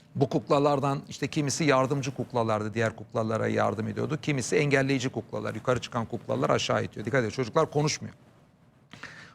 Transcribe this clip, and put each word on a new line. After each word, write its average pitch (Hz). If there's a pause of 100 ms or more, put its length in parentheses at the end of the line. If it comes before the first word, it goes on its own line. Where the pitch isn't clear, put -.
(140)
Bu 135
kuklalardan 143
işte -
kimisi 147
yardımcı 131
kuklalardı, 110
diğer 113
kuklalara 110
yardım 107
ediyordu. 120
Kimisi 143
engelleyici 135
kuklalar, 110
yukarı 120
çıkan 113
kuklalar 123
aşağı 113
itiyor. 113
Dikkat 123
edin, 104
çocuklar 143
konuşmuyor. 147 (1200)